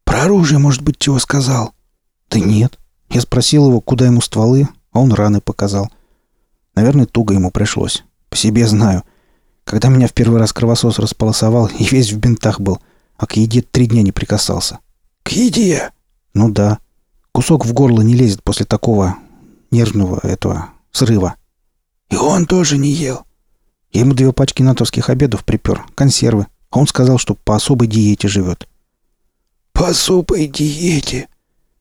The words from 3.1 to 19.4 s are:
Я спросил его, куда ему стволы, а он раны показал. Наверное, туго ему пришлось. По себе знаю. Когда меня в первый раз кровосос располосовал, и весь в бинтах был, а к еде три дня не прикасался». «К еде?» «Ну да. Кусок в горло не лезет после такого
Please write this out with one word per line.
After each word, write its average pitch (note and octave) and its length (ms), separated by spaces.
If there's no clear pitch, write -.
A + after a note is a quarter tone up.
Я B2 100
спросил C3+ 480
его, B2 120
куда B2+ 260
ему A#2+ 140
стволы, B2 480
а A2+ 80
он C3 120
раны G#2 280
показал. G2 500
Наверное, B2+ 320
туго G#2 280
ему F#2 180
пришлось. - 520
По - 80
себе A2+ 300
знаю. G#2 380
Когда G#2+ 260
меня C3 200
в - 40
первый A#2 280
раз A2+ 120
кровосос A#2 460
располосовал, G#2+ 680
и - 180
весь A#2+ 280
в G#2+ 60
бинтах A2 420
был, G2 200
а - 100
к - 100
еде A2 260
три B2+ 240
дня A2+ 160
не F#2+ 100
прикасался». - 680
«К - 80
еде?» G3+ 640
«Ну G#2+ 160
да. G#2 300
Кусок C3+ 320
в A#2 80
горло A#2+ 300
не A2+ 120
лезет A#2 280
после - 240
такого G2+ 500